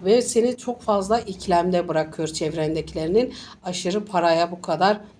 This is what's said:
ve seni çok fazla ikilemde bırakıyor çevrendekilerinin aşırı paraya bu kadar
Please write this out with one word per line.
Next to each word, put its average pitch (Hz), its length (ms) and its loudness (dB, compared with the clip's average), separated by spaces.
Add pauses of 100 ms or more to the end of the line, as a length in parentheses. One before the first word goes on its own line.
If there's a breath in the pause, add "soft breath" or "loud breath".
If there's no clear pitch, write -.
ve 233 180 6
seni 240 340 2
çok - 260 -8
fazla 208 380 0
ikilemde 180 680 0
bırakıyor 156 400 -2
çevrendekilerinin 160 1040 -2 (300 loud breath)
aşırı 185 400 -4
paraya 170 480 2
bu 175 100 -12
kadar 190 380 2 (200)